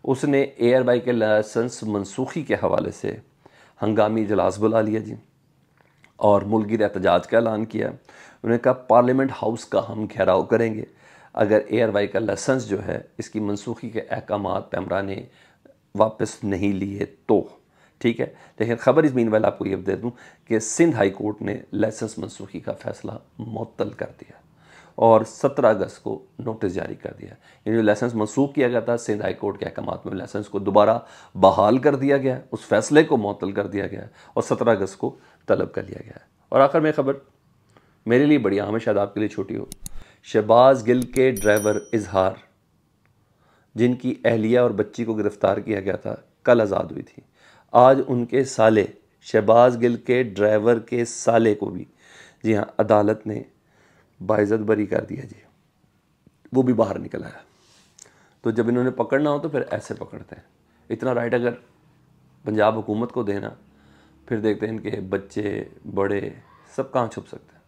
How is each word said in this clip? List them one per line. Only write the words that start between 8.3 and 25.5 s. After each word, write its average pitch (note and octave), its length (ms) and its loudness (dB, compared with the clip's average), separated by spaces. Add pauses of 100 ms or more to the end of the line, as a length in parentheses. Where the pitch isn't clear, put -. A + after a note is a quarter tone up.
कहा, A#2+ 160 2
"पार्लियामेंट B2 600 2
हाउस A2+ 300 -6
का - 160 -2
हम G#2+ 280 -6
घेराव F#2 360 2
करेंगे A2 440 -2 (480)
अगर G#2+ 360 2
एआरवाई G#2+ 360 0
का F#2+ 120 -2
लाइसेंस A2 440 -2
जो G2+ 140 -4
है, F#2+ 300 -8 (120)
इसकी A2+ 200 -8
मनसूखी G#2+ 500 -8
के A2+ 100 -8
अहकामात G2 720 -6
पैमरा F#2+ 300 -4
ने G2 260 -10 (680)
वापस G#2 480 0
नहीं G2+ 300 -2
लिए G2 320 -6
तो", - 540 -2 (420)
ठीक A#2 180 0
है। - 160 -6 (260)
लेकिन A2+ 140 0
ख़बर C#3+ 300 4
इस C#3 80 2
मीनवाइल A2 320 2
आपको G2 200 -2
ये G2 100 -2
दे F#2+ 200 -4
दूँ A#2 160 -8 (360)
कि A2 120 0
सिंध E3 360 2
हाई G2+ 140 2
कोर्ट G#2 320 -6
ने G2+ 220 -6 (100)
लाइसेंस A2 460 -4
मनसूखी G2 400 -12
का A2 140 -10
फ़ैसला - 460 -12 (200)
मुअत्तल A2+ 500 -8
कर - 160 -10
दिया - 360 -20 (560)
और A2 260 6
सत्रह - 460 0